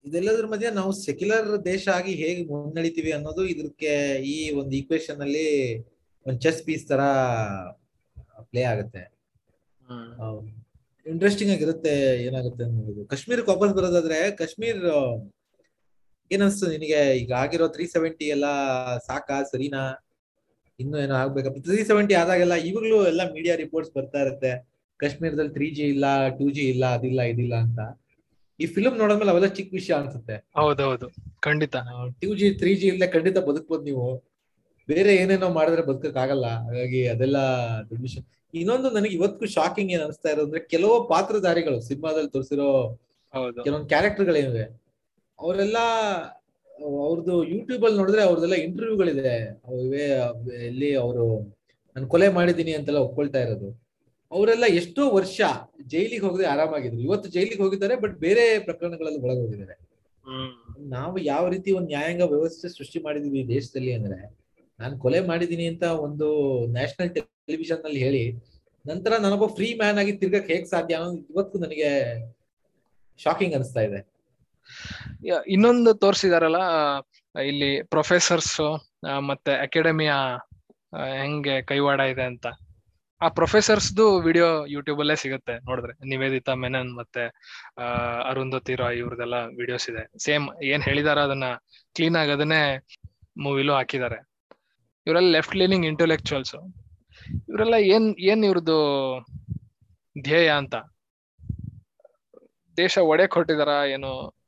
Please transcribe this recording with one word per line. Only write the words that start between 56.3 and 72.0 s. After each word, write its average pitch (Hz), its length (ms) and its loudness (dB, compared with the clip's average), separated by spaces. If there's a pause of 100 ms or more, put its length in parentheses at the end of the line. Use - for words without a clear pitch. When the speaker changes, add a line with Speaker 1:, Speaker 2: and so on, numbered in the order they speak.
Speaker 1:
ಆರಾಮಾಗಿದ್ರು. 143 540 -2
ಇವತ್ತು 196 300 -2
ಜೈಲಿಗೆ 202 320 -2
ಹೋಗಿದ್ದಾರೆ, 196 320 0
but 214 240 -6
ಬೇರೆ 220 400 4
ಪ್ರಕರಣಗಳಲ್ಲಿ 165 600 -6
ಒಳಗೆ 127 200 -2
ಹೋಗಿದ್ದಾರೆ. 104 340 -6
Speaker 2:
ಹ್ಮ್. 131 1040 -16 (140)
Speaker 1:
ನಾವು 151 280 -6
ಯಾವ 156 300 0
ರೀತಿ 190 240 -2
ಒಂದು 180 140 0
ನ್ಯಾಯಾಂಗ 156 360 -2
ವ್ಯವಸ್ಥೆ 160 460 0
ಸೃಷ್ಟಿ - 320 -10
ಮಾಡಿದೀವಿ 147 400 -4
ಈ 120 80 -6
ದೇಶದಲ್ಲಿ 127 440 -2
ಅಂದ್ರೆ, 101 460 -8 (420)
"ನಾನ್ 131 200 -8
ಕೊಲೆ 143 200 2
ಮಾಡಿದೀನಿ" 170 460 -2
ಅಂತ 165 160 -4
ಒಂದು 147 840 0
ನ್ಯಾಷನಲ್ 139 440 -4
ಟೆಲಿವಿಷನ್ 160 720 -6
ನಲ್ಲಿ 147 160 -4
ಹೇಳಿ, 127 320 0 (540)
ನಂತರ 180 340 -2
ನಾನೊಬ್ಬ 208 340 2
ಫ್ರೀ 226 200 -2
ಮ್ಯಾನ್ 208 240 2
ಆಗಿ 202 140 2
ತಿರ್ಗಕ್ 196 380 0
ಹೇಗ್ 180 180 0
ಸಾಧ್ಯ 170 260 0
ಅನ್ನೋದು 170 240 -4
ಇವತ್ತು 190 400 -4
ನನಗೆ 147 560 0 (1040)